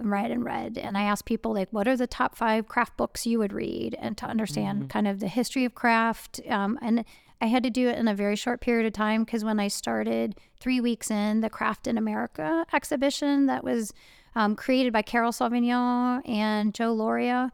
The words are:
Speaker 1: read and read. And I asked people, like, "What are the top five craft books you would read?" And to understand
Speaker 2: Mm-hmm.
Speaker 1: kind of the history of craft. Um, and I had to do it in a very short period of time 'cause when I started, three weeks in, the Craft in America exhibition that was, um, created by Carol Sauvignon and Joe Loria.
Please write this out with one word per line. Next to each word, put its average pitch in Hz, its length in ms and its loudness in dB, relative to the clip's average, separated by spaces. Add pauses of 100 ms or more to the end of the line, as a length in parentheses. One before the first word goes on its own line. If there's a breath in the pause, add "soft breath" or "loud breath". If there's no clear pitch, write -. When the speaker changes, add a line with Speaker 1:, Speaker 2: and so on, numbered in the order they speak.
Speaker 1:
read 208 280 0
and 240 140 -2
read. - 340 -6
And - 200 -6
I 202 40 0
asked 208 220 0
people, 226 300 -2
like, 196 180 -2
"What 214 160 0
are 262 80 4
the 240 100 0
top - 300 -2
five 220 320 0
craft - 300 -2
books - 280 -2
you 233 140 2
would 202 140 0
read?" - 440 -4
And 220 200 -4
to 247 80 -10
understand 208 540 -2
Speaker 2:
Mm-hmm. 170 80 -6
Speaker 1:
kind 208 200 0
of 196 100 -2
the 208 100 -4
history 247 360 0
of 240 100 -2
craft. 226 760 0
Um, 208 320 0
and 233 240 0 (360 soft breath)
I 233 60 0
had 233 180 4
to 247 60 2
do 247 180 2
it 233 100 0
in 226 80 2
a 208 80 4
very 202 220 0
short 240 240 -2
period 226 260 2
of 220 60 -2
time 220 340 0
'cause 220 180 -4
when 214 140 0
I 202 80 0
started, 226 720 -2 (240 soft breath)
three 254 200 -2
weeks 233 300 -2
in, 214 300 2
the 220 100 0
Craft - 380 -2
in 233 100 0
America 233 720 -2
exhibition 285 720 2
that 262 180 0
was, 233 280 -2 (440 soft breath)
um, 214 200 2
created 254 360 2
by 214 100 2
Carol 233 300 0
Sauvignon 247 960 2
and 214 460 0
Joe 233 220 0
Loria. 240 600 0